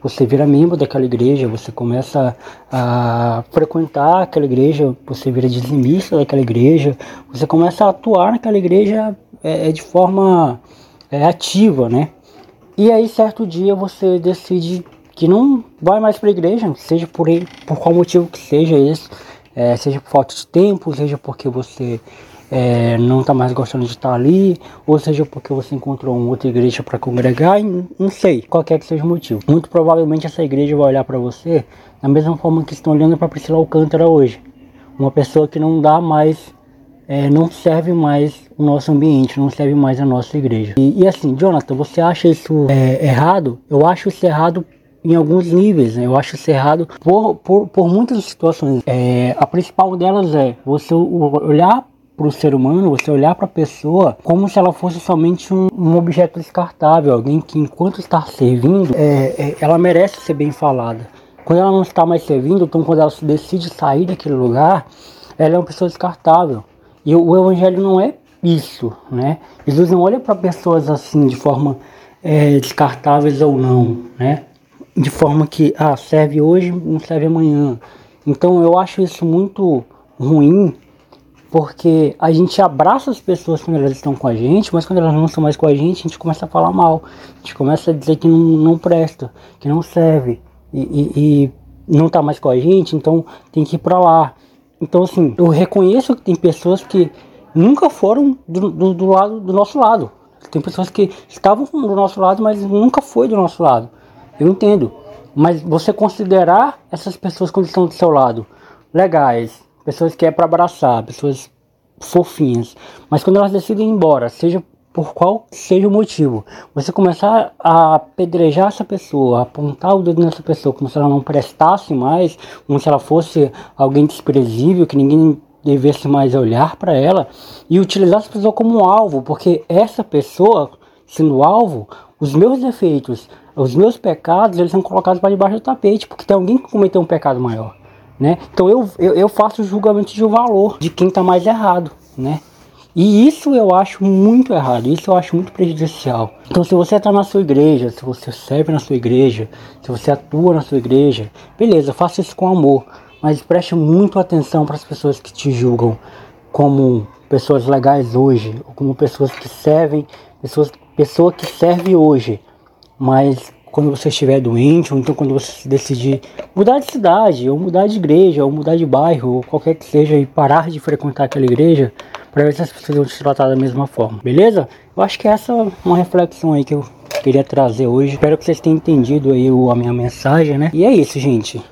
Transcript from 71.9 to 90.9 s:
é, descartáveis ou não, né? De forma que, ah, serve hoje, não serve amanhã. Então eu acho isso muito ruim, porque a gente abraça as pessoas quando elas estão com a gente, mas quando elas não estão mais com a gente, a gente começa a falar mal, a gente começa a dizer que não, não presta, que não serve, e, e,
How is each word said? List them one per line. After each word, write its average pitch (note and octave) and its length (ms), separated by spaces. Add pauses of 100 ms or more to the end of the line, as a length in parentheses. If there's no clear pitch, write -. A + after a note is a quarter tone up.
é, D3 340
descartáveis C#3+ 840
ou C#3+ 160
não, B2+ 420 (200)
né? C3+ 240 (560)
De C#3 120
forma D3+ 360
que, D3+ 300
ah, D3+ 180
serve D3+ 460
hoje, F3 320
não D#3+ 260
serve D#3 280
amanhã. D3 520 (480)
Então F3 360
eu E3+ 160
acho F#3 240
isso E3+ 240
muito F3 580 (340)
ruim, D3+ 560 (760)
porque D#3+ 680
a E3 140
gente F3 300
abraça F3 480
as A3+ 100
pessoas E3 420
quando E3 140
elas C#3 160
estão C#3 220
com C3+ 120
a A#2 80
gente, C#3+ 400
mas E3 120
quando F#3 140
elas D#3+ 120
não D#3 140
estão D#3 160
mais D3+ 120
com D#3+ 120
a D3 80
gente, E3 240
a - 60
gente D#3+ 140
começa D#3+ 280
a - 20
falar E3+ 240
mal, E3+ 320
a - 360
gente - 140
começa D3 360
a E3 40
dizer D3+ 220
que D#3+ 100
não, E3 120
não E3 400
presta, D#3+ 520 (300)
que - 80
não D#3+ 140
serve, D#3 580 (320)
e, C3+ 80
e, C#3+ 720 (340)